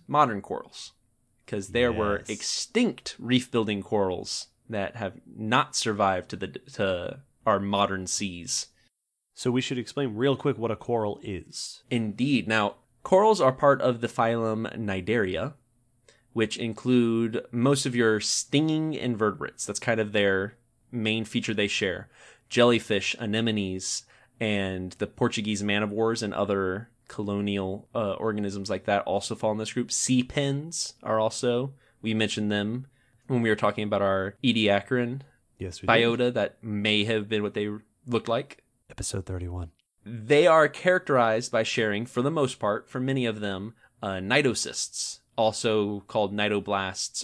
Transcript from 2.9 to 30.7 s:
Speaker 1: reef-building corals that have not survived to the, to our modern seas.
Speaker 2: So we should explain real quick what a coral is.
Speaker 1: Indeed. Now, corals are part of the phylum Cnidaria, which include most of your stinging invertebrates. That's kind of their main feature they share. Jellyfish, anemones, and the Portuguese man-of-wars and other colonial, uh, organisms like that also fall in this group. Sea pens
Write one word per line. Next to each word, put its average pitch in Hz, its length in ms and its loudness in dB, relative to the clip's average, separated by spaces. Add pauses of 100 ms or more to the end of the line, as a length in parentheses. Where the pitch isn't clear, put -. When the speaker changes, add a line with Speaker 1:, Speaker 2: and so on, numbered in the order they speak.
Speaker 1:
reef-building 113 640 0
corals 98 640 -2 (220)
that 101 280 -4
have 101 160 -6 (120)
not 117 520 0
survived 98 540 0
to 95 40 -8
the, 95 120 -6
to 92 720 -4 (260)
our 101 140 4
modern 101 480 0
seas. 87 600 -6 (680)
Speaker 2:
So - 160 -4
we 123 120 2
should 127 160 -4
explain 123 380 -4
real 131 200 2
quick 127 220 -2
what 110 140 -2
a 104 40 -4
coral 110 480 -4
is. - 680 -10
Speaker 1:
Indeed. 117 600 0
Now, 104 260 0 (280)
corals 202 380 6
are 165 100 6
part 139 300 4
of 123 200 0
the 117 60 0
phylum 113 680 0
Cnidaria, 95 800 -2 (760)
which 110 260 0
include 117 960 2
most 135 340 2
of 123 100 -2
your 110 240 4
stinging 156 720 0
invertebrates. 110 720 -2
That's 104 140 -6
kind 113 200 0
of 104 140 -2
their 98 420 2 (360)
main 110 340 -2
feature 113 280 -4
they 104 140 2
share. 95 420 -4 (400)
Jellyfish, 113 720 4
anemones, 107 840 -2 (360)
and 95 540 -2
the 104 140 -4
Portuguese 107 540 -2
man-of-wars 107 600 0
and 101 100 -4
other 98 560 -2 (180)
colonial, 101 840 -4
uh, 107 200 -2
organisms 104 560 -4
like 95 160 -6
that 101 180 2
also 101 320 -2
fall 110 160 0
in 107 60 -2
this 110 160 -6
group. 120 180 -4
Sea 127 320 2
pens 143 720 -4 (100)